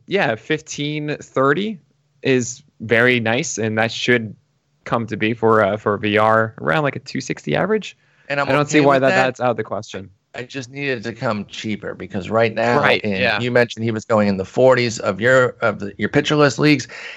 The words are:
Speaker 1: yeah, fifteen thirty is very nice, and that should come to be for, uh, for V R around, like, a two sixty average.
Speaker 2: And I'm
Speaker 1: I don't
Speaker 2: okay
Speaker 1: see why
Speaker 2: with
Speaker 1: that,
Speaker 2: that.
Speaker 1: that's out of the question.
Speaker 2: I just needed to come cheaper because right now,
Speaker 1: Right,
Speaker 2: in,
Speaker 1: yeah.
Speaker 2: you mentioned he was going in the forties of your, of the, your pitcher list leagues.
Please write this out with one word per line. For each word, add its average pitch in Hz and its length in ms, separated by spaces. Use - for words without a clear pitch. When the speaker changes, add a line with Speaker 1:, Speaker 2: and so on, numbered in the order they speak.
Speaker 1:
yeah, 160 280
fifteen 151 840
thirty 160 580
is 127 400
very 120 380
nice, 117 380
and 110 220
that 113 120
should 117 440
come 117 240
to 107 100
be 110 160
for, 110 300
uh, 101 140
for 104 200
V 104 220
R 110 420
around, 156 220
like, 139 120
a - 40
two - 220
sixty - 340
average. 196 420
Speaker 2:
And 143 100
I'm 139 80
Speaker 1:
I 135 40
don't 147 100
Speaker 2:
okay 147 80
Speaker 1:
see 151 120
why 139 140
Speaker 2:
with 131 60
Speaker 1:
that, 135 80
Speaker 2:
that. 131 160
Speaker 1:
that's 127 140
out 123 120
of 113 60
the 113 60
question. 98 480
Speaker 2:
I 120 80
just 127 260
needed 135 340
to 117 100
come 107 320
cheaper 98 500
because 95 340
right 110 240
now, 120 260
Speaker 1:
Right, 127 220
Speaker 2:
in, 98 180
Speaker 1:
yeah. 113 200
Speaker 2:
you 120 100
mentioned 120 340
he 117 60
was 107 160
going 107 220
in 98 100
the 95 80
forties 123 540
of 101 200
your, 127 420
of 107 180
the, 101 180
your 104 120
pitcher 147 260
list 147 240
leagues. 147 280